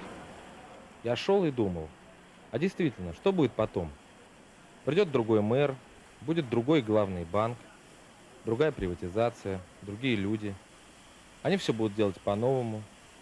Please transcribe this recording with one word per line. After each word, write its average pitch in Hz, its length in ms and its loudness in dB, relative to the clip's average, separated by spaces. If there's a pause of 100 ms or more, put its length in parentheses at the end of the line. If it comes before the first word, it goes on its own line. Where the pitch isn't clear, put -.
(1040)
Я 120 140 0
шёл 196 300 2
и 147 40 0
думал, 92 380 -2 (640)
а 117 80 -4
действительно, 139 560 -2
что - 180 2
будет 160 200 2
потом? 95 380 -2 (920)
Придёт 165 260 2
другой 113 300 4
мэр, 131 340 2 (460)
будет 147 300 -2
другой 123 320 4
главный 101 420 2
банк, 107 320 0 (880)
другая 127 260 2
приватизация, 95 920 -4 (200)
другие 110 360 -2
люди. 101 380 -2 (880)
Они 175 140 0
всё 151 160 -2
будут 110 220 -2
делать 101 260 0
по-новому, 113 640 0 (400)